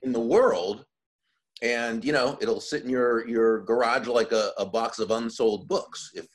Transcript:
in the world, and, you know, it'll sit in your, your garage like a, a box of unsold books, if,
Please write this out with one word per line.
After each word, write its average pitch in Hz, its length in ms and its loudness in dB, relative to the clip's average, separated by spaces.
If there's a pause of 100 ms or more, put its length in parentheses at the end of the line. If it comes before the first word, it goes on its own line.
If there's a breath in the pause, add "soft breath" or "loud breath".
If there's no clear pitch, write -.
in 127 100 -2
the 117 80 0
world, 117 680 2 (760)
and, 117 400 -2
you 139 100 0
know, 139 280 0
it'll 107 220 0
sit - 200 -6
in 123 60 -10
your, 120 400 0
your 113 360 2
garage 117 440 2
like 117 240 2
a, 107 240 2
a 101 80 -2
box 113 360 -2
of 104 100 -2
unsold 113 580 0
books, - 460 -6
if, 85 200 -12